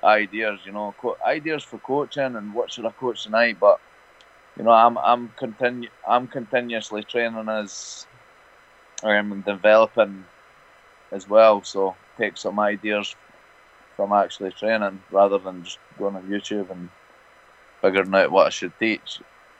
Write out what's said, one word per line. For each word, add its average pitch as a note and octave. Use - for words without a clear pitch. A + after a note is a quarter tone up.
ideas, G#2
you G2
know, G#2
co-, -
ideas D3+
for -
coaching C3+
and G#2
what A#2
should A#2+
I A2
coach A#2+
tonight. A2
But, G2+
you -
know, A2+
I'm, A#2
I'm A#2
continu-, B2
I'm B2
continuously A#2
training A2+
as, -
um, G#2
developing G2+
as G2
well. G#2+
So F#2+
take G#2
some G2+
ideas G#2
from G2+
actually G2
training G#2
rather G2
than F#2
just -
going G2+
on F#2
YouTube G2+
and F2+
figuring G2
out F2
what F2
I -
should -
teach. -